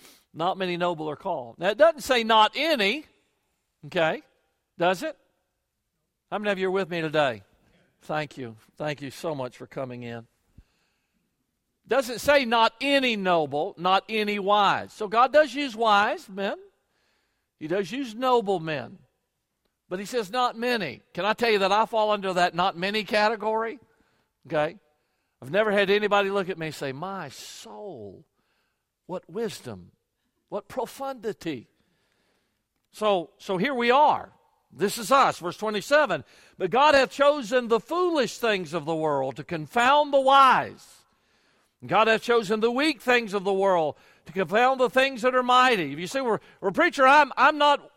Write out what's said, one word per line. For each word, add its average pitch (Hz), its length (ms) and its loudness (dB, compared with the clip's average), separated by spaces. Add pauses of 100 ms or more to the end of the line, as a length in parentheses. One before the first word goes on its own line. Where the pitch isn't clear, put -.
(320)
not 175 280 -4
many 180 180 -4
noble 170 320 -4
are 147 60 -8
called." 135 420 -8
Now, 175 120 -2
it 214 100 -2
doesn't 302 220 4
say 240 220 0
"not 220 320 4
any," 269 500 0 (840)
okay? 170 340 -2 (560)
Does 180 240 0
it? 311 160 -10 (1120)
How 180 80 -6
many 208 140 -2
of 190 80 -4
you 190 80 -2
are 185 40 -2
with 185 200 -2
me 170 100 -4
today? 147 400 0 (640)
Thank 151 340 -6
you. 117 200 -12 (200)
Thank 151 240 -6
you 139 80 -12
so 160 240 -8
much 131 240 -8
for 127 80 -18
coming 123 380 -12
in. 117 240 -12 (1600)
Doesn't 240 340 -2
say 285 260 2
"not 226 340 2
any 262 380 0
noble, 165 600 0
not 185 300 0
any 208 320 -4
wise." 185 540 2
So 208 160 -8
God 233 240 2
does 294 200 4
use 269 220 -8
wise 220 540 2
men. 196 280 -6 (1040)
He 156 80 -10
does 180 240 -4
use 240 240 -8
noble 226 460 0
men. 160 380 -8 (880)
But 185 100 -8
He 202 60 -10
says, 214 260 -6
"Not 247 260 -2
many." 226 440 -4 (120)
Can 180 120 -4
I 214 80 0
tell 233 160 0
you 214 100 4
that 190 140 2
I 220 120 4
fall 214 260 0
under 196 240 -2
that 175 200 2
"not 175 220 -2
many" 202 260 -4
category? 220 800 -2 (640)
Okay? 156 300 -2 (640)
I've 127 100 -14
never 208 220 0
had 202 160 2
anybody 202 400 2
look 196 180 -2
at 175 100 -8
me 165 100 -8
and 147 80 -10
say, 139 180 -8
"My 175 340 -12
soul, 165 960 -18 (840)
what 170 240 -12
wisdom, 127 600 -12 (560)
what 202 220 -12
profundity." 226 1000 -10 (1300)
So, 196 460 -2
so 190 180 -4
here 262 180 -2
we 240 160 0
are. 254 400 2 (400)
This - 260 -4
is 214 140 -8
us, 247 260 4
verse 165 200 -8
twenty-seven. 208 640 0 (340)
"But 180 140 -6
God 285 240 4
hath 269 160 2
chosen 262 560 0
the 220 140 2
foolish 330 560 -2
things 185 360 -2
of 160 120 -6
the 165 100 -2
world 139 400 -2
to 151 80 -14
confound 247 720 0
the 277 80 4
wise. 254 800 4 (840)
God 196 220 2
hath 220 140 2
chosen 220 400 0
the 233 100 2
weak 277 300 0
things 233 320 0
of 202 100 -4
the 196 80 0
world 185 460 0 (280)
to - 60 -20
confound 214 480 2
the 254 100 2
things 262 340 0
that 254 120 0
are 254 80 2
mighty." 247 480 4
If 143 80 -10
you 180 80 -8
say, 269 140 -4
"Well, 226 180 0 (220)
well, 190 100 -2
preacher, 285 340 2
I'm, 277 300 6
I'm 294 220 4
not, 294 400 2